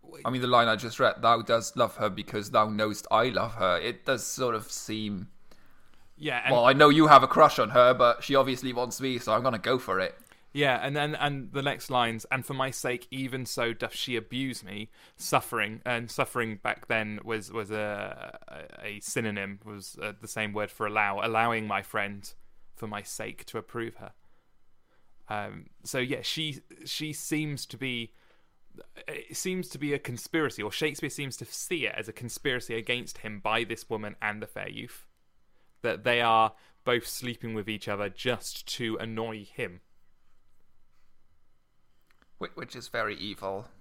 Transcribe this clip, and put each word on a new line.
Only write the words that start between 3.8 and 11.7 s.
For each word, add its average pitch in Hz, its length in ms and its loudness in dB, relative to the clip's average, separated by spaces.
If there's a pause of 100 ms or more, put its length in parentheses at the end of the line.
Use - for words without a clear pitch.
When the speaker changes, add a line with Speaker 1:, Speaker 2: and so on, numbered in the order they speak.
Speaker 2:
does 123 200 0
sort 123 280 -2
of 107 180 -6
seem 104 580 -6 (840)
Speaker 1:
Yeah, 131 300 -4
and 135 80 4
Speaker 2:
"Well, 120 120 8
I 131 80 10
know 147 160 10
you 151 180 10
have 135 160 12
a 131 40 2
crush 151 300 8
on 110 140 2
her, 123 240 10
but 120 280 6
she 135 120 0
obviously 131 360 2
wants 120 300 -4
me, 131 160 -2
so 110 160 0
I'm 110 80 4
gonna 123 160 0
go 123 220 2
for 95 200 -2
it." 92 160 -2 (380)
Speaker 1:
Yeah, 139 280 2
and, 139 160 -2
and, 147 220 -2
and 139 320 -2
the 135 120 -4
next - 260 -2